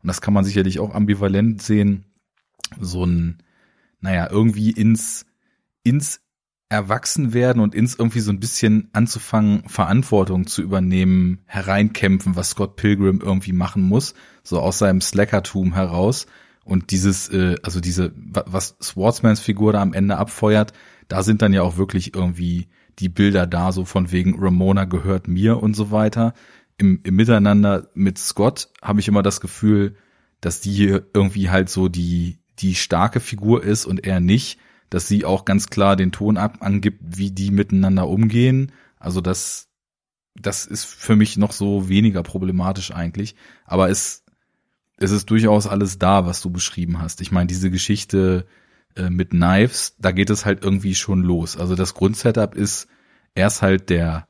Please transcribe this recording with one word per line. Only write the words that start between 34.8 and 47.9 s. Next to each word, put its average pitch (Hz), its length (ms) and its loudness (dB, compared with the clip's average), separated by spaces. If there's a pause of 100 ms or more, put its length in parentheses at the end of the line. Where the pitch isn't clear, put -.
dass 87 180 -4
sie 101 180 0
auch 95 200 0
ganz 101 240 0
klar 98 260 4
den 92 160 0
Ton 104 260 0
ab-, 104 240 -4
angibt, 98 400 -2 (160)
wie 98 140 -4
die 98 200 -4
miteinander 95 560 2
umgehen. 117 640 2 (280)
Also 90 220 -4
das, - 480 -6 (640)
das 101 300 -8
ist - 200 -10
für - 300 -2
mich 107 220 2
noch 104 140 0
so 101 380 -4
weniger 98 340 2
problematisch 92 680 -4
eigentlich. 90 440 -8 (300)
Aber 92 240 0
es, - 340 -6 (720)
es 95 140 -2
ist 101 180 -2
durchaus 107 380 4
alles 98 320 -2
da, 95 260 4
was 87 160 -4
du 90 80 -6
beschrieben 87 500 -4
hast. 85 220 -8
Ich 92 100 -8
meine, 90 160 2
diese 92 240 -2
Geschichte, 92 760 0 (500)